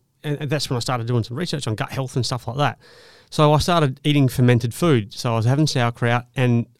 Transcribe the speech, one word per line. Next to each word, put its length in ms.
and, 180
and 80
that's 200
when 80
I 20
started 280
doing 160
some 140
research 300
on 80
gut 160
health 240
and 100
stuff 220
like 100
that. 220
So 240
I 60
started 440
eating 240
fermented 460
food. 400
So 200
I 40
was 80
having 220
sauerkraut, 580
and 320